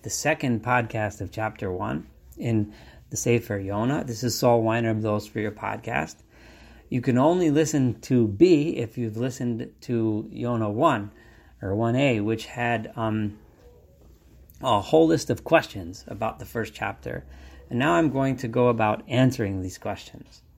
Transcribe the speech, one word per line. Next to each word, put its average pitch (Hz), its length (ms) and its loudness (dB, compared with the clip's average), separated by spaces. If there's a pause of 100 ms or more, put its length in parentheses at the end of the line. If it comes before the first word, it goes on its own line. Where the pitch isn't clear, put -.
the 113 80 -8
second 147 520 0
podcast 117 580 0
of 92 100 -8
chapter 107 400 -6
one 107 340 -4 (320)
in 110 340 0 (380)
the - 80 -8
Sefer 113 400 0
Yonah. 107 460 -2
This 117 200 -8
is 117 140 -2
Saul 120 240 4
Weiner 113 300 0
of 110 100 0
the 110 80 -2
Osphir 104 400 -2
Podcast. 101 680 -6 (720)
You 120 140 -2
can 120 160 2
only 165 320 4
listen 143 520 2
to 120 260 4
B 151 500 6
if 120 180 -6
you've 110 220 -6
listened 123 540 -4 (100)
to 113 480 -2
Yonah 117 400 -2
one 110 400 2 (540)
or 98 100 -2
one 117 220 0
A, 127 240 2
which 107 260 -2
had, 120 500 -4
um, 107 440 -4 (1200)
a 120 180 4
whole 160 280 4
list 160 240 0
of 110 120 -2
questions 98 640 -2
about 110 300 -6
the - 80 -14
first - 300 -6
chapter. - 500 -8 (460)
And 120 80 -2
now 151 140 2
I'm 165 180 2
going 135 240 0
to 127 120 -8
go 123 200 2
about 113 400 2
answering 113 560 2
these 92 160 -10
questions. - 640 -12 (140)